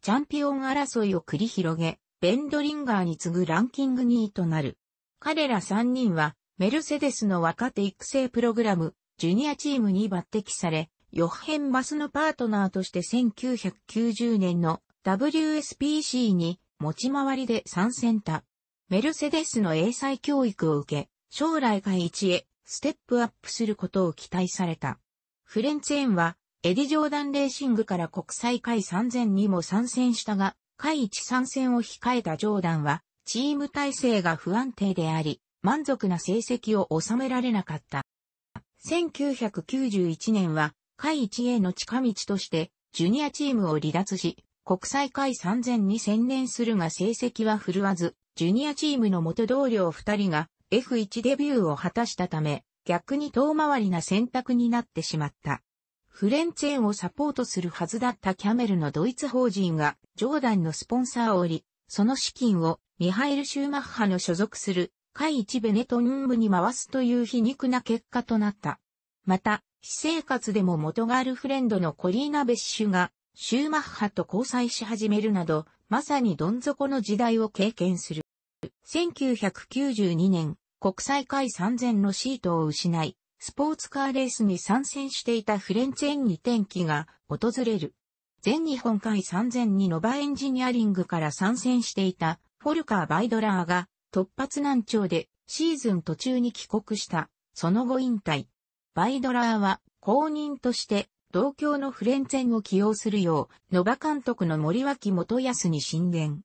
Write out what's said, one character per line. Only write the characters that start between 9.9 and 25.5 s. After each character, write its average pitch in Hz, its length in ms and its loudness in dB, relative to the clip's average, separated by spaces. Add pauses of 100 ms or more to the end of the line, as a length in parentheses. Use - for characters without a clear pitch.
に 202 160 2
抜 185 240 -2
擢 208 200 -4
さ - 180 -2
れ、 160 220 -2 (200)
ヨ 165 160 2
ッ - 180 -8
ヘ 311 120 -2
ン・ 285 140 -2
マ 262 120 2
ス 302 120 -6
の 294 140 -2
パ 302 180 0
ー 302 80 -2
ト 240 120 -2
ナ 202 200 2
ー - 20 0
と 190 140 -4
し - 80 -8
て 180 100 -2
千 233 300 2
九 254 240 -4
百 190 200 -6 (120)
九 226 240 0
十 226 260 0
年 175 240 2
の 165 220 0 (180)
ダ 190 160 2
ブ 285 140 0
リ 320 80 2
ュ 311 160 0
ー - 20 -
エ 294 60 -2
ス - 160 -12
ピ 302 180 0
ー 311 60 0
シ 247 240 0
ー 196 60 4
に 175 260 0 (180)
持 151 160 -4
ち 262 180 -2
回 269 240 0
り 262 120 -4
で 226 180 0
参 208 260 0
戦 233 300 0
た。 156 220 -4 (440)
メ 190 140 2
ル 302 140 0
セ 294 160 -2
デ 320 120 0
ス 247 160 -2
の 175 140 2
英 175 180 2
才 269 280 -4
教 277 260 2
育 185 240 0
を 147 80 2
受 143 280 -4
け、 - 40 -20 (220)
将 311 280 0
来 214 220 2
界 185 240 0
一 185 240 -2
へ 180 160 0 (200)
ス - 160 -12
テ 285 80 0
ッ - 80 -6 (100)
プ 240 160 2
ア - 20 2
ッ 220 60 -8 (100)
プ - 100 -14
す 226 140 -2
る 214 100 -2
こ 185 120 -6
と 190 180 2
を 160 80 -2
期 - 180 -16
待 180 160 0
さ 180 200 -2
れ 165 80 -2
た。 - 240 -6 (440)
フ 220 200 -2